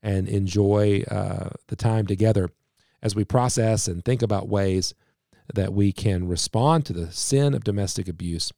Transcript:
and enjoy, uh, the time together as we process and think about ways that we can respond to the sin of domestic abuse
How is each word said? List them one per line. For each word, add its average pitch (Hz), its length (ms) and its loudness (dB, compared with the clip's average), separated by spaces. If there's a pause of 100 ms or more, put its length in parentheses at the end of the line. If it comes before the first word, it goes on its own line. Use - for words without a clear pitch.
and 98 240 0
enjoy, 101 800 2
uh, 98 400 -4 (180)
the - 80 -8
time 110 300 0
together 101 440 2 (520)
as 101 140 -2
we 104 100 0
process 117 640 2
and 87 180 -6
think 120 160 0
about 104 260 -2
ways 98 460 0 (600)
that 95 200 0
we 101 180 4
can 92 360 0
respond 131 580 0
to - 80 -6
the 85 180 -6
sin 139 440 0
of 104 80 -4
domestic 101 440 -2
abuse 85 500 -6